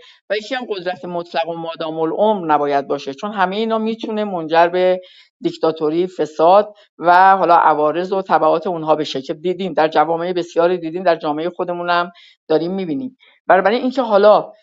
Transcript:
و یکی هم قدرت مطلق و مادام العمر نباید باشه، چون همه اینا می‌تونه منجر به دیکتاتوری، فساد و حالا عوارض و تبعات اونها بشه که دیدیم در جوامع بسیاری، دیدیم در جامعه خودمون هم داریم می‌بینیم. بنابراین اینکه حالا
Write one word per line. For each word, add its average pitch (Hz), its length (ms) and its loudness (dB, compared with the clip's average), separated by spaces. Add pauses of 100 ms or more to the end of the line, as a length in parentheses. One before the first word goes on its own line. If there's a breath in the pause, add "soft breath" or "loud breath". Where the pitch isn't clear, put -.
(300 loud breath)
و 202 60 -4
یکی 214 180 -8
هم 247 140 -10
قدرت 180 360 -8
مطلق 170 440 -6
و 170 60 -6
مادام 165 440 -10
العمر 180 480 0
نباید 143 420 0
باشه، 139 260 -6
چون 208 180 -10
همه 185 240 -2
اینا 220 220 -2
می‌تونه 220 460 -6
منجر 170 440 0
به 185 320 0 (400 loud breath)
دیکتاتوری، 160 640 -2
فساد 180 680 2 (240 soft breath)
و 185 380 6
حالا 170 180 4
عوارض 156 580 2
و 190 100 -2
تبعات 160 440 2
اونها 156 300 0
بشه 143 260 -6
که 160 120 -8
دیدیم 175 380 -6
در 156 160 2
جوامع 165 440 0
بسیاری، 175 460 0
دیدیم 165 240 -8
در 170 140 2
جامعه 160 340 -4
خودمون 175 400 -6
هم 175 200 0 (380 soft breath)
داریم 160 260 0
می‌بینیم. 147 420 -6 (300 soft breath)
بنابراین 196 360 2
اینکه 254 200 -2
حالا 208 500 4 (100)